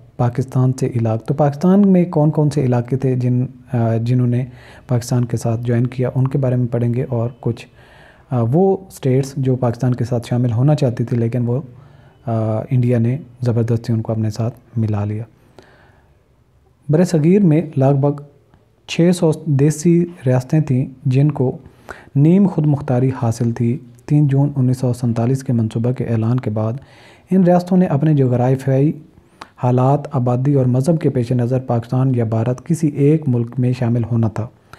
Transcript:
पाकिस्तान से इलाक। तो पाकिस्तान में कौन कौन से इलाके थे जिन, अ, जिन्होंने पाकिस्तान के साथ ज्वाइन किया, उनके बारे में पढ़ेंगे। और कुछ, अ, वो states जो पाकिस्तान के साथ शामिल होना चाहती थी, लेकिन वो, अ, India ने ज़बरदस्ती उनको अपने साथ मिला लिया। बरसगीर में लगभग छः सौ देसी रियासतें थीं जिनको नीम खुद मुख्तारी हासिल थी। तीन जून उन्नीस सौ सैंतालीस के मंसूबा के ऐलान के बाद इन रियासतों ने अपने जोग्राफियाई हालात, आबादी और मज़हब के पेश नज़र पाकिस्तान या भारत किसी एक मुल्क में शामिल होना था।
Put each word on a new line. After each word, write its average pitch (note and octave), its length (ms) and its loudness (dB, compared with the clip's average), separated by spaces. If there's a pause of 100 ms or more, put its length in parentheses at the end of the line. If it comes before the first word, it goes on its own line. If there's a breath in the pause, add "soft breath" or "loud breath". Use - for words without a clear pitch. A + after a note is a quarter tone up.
(180)
पाकिस्तान B2+ 540 0
से C3 140 -4
इलाक। A2+ 420 -2
तो D3+ 60 0
पाकिस्तान D#3+ 500 2
में F3+ 260 2
कौन D#3 200 2
कौन D3+ 200 0
से D3 120 -2
इलाके B2 340 0
थे C3 200 -2
जिन, B2 320 0 (260)
अ, A#2 220 0
जिन्होंने B2 520 0 (400 loud breath)
पाकिस्तान B2 360 -2
के A#2 120 -4
साथ A#2 220 -4
ज्वाइन A#2+ 280 0
किया, B2 300 -4
उनके C3 220 0
बारे B2+ 180 0
में B2 100 0
पढ़ेंगे। A#2+ 360 -2
और A#2+ 400 -6
कुछ, - 240 -6 (640 loud breath)
अ, B2 100 -2
वो F#3 500 0
states C3+ 480 -2
जो C3 180 0
पाकिस्तान B2+ 380 -2
के A#2+ 100 -4
साथ A#2+ 160 -4
शामिल A#2+ 320 -2
होना C3 220 2
चाहती B2 300 -2
थी, A#2+ 120 -4
लेकिन A#2 260 -2
वो, A#2+ 220 -4 (600 loud breath)
अ, A2 460 -2
India B2 260 2
ने B2 220 0 (220)
ज़बरदस्ती A#2 500 -2
उनको A2+ 200 -2
अपने A2 180 -2
साथ A2+ 200 -4 (280)
मिला G#2+ 260 -2
लिया। G#2+ 220 -6 (1600 soft breath)
बरसगीर F3 520 2
में D3+ 360 2
लगभग C#3+ 480 0 (640)
छः F3 240 2
सौ F3 200 2 (160)
देसी D3+ 520 2
रियासतें B2+ 600 0
थीं C3+ 260 -2 (200)
जिनको C3+ 520 0 (560 loud breath)
नीम E3+ 300 6
खुद D3+ 200 0
मुख्तारी C3 440 0
हासिल A#2 420 -2
थी। A#2+ 400 -4 (160)
तीन D3 200 4
जून C#3+ 280 0
उन्नीस B2 240 0
सौ B2 120 0
सैंतालीस A#2+ 500 -2
के - 100 -4
मंसूबा A2+ 400 0
के B2+ 120 -6
ऐलान A2+ 340 0
के A2+ 120 -4
बाद A2 300 -4 (520 loud breath)
इन F#3 120 4
रियासतों F3+ 320 2
ने F3+ 100 4
अपने D#3 280 2
जोग्राफियाई C3+ 800 2 (640 loud breath)
हालात, B2+ 580 2
आबादी B2+ 400 0
और C3 120 2
मज़हब C3 320 2
के D#3 100 0
पेश B2+ 240 -2
नज़र B2 280 0
पाकिस्तान B2+ 540 -2
या A#2+ 100 0
भारत A2+ 360 -2
किसी D#3 360 -2
एक D3 320 2
मुल्क A#2+ 300 -2
में B2+ 140 0
शामिल A#2+ 320 -2
होना A2+ 240 0
था। G#2+ 240 -8 (260 loud breath)